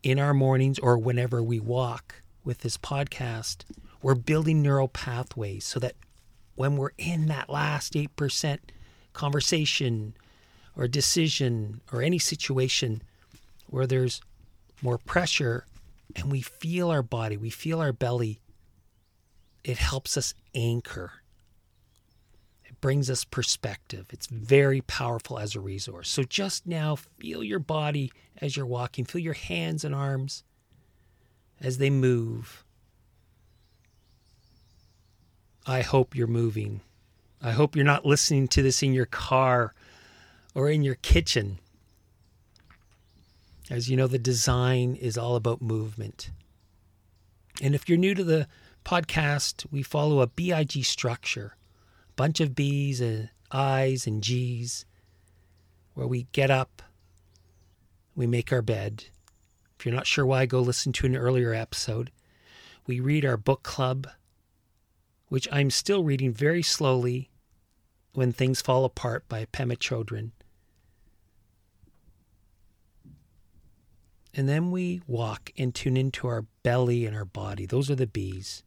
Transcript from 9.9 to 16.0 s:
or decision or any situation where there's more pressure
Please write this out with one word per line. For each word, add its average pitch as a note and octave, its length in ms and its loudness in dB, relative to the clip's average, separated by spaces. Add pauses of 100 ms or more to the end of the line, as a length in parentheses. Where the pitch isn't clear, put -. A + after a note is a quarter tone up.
or C3 120 -2
decision B2 920 0 (120)
or A#2+ 100 -2
any E3 160 2
situation C3 840 0 (640)
where C3 200 -2
there's B2+ 340 0 (600)
more B2 180 -2
pressure C3+ 680 0 (500)